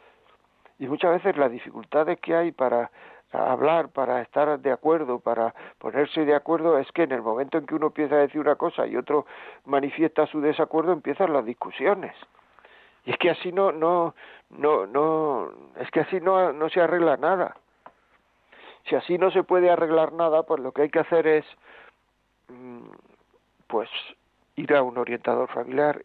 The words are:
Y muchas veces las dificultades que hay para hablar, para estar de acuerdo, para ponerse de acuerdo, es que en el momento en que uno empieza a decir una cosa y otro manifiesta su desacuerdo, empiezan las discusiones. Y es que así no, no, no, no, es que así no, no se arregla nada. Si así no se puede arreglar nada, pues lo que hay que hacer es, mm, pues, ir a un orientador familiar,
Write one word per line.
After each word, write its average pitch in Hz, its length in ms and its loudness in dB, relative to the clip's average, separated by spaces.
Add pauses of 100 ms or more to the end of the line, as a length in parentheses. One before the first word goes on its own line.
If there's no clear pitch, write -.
(760)
Y 139 80 -10
muchas 165 280 2
veces 175 220 0
las 139 160 2
dificultades 147 680 -4
que 165 160 -2
hay 170 160 0
para 120 400 0 (400)
hablar, 135 580 0
para 127 320 -2
estar 143 380 -2
de 135 120 0
acuerdo, 147 480 0
para 113 360 -2 (240)
ponerse 143 460 -2
de 147 100 4
acuerdo, 160 420 2
es 131 140 -2
que 170 120 0
en 135 100 -2
el 117 100 -4
momento 127 340 -2
en 147 80 -4
que 143 80 -8
uno 156 140 -2
empieza 147 260 -2
a 151 60 4
decir 143 200 0
una 143 160 2
cosa - 300 -4
y 117 120 -4
otro 139 280 -2 (400)
manifiesta 143 640 0
su 151 140 -6
desacuerdo, 156 500 0
empiezan 160 420 -2
las 135 100 2
discusiones. 135 720 -4 (880)
Y 123 60 -6
es 113 60 -4
que 170 140 2
así 170 200 -4
no, 190 220 2
no, 170 420 0 (340)
no, 143 380 2
no, 143 640 0 (280)
es 123 140 -10
que - 100 2
así 180 200 -2
no, 185 320 2
no 151 160 -2
se 185 100 0
arregla 165 380 4
nada. 175 400 -2 (1300)
Si 156 80 0
así 170 220 -2
no 180 120 4
se 175 140 2
puede 180 260 4
arreglar 160 440 2
nada, 165 300 2
pues 151 180 -2
lo 131 100 -8
que 147 120 0
hay 151 60 0
que 165 100 0
hacer 160 280 2
es, 156 180 4 (1000)
mm, 123 320 -18 (880)
pues, 107 220 -2 (640)
ir 147 180 0
a 139 100 6
un 123 140 -4
orientador 120 520 -2
familiar, 135 560 -2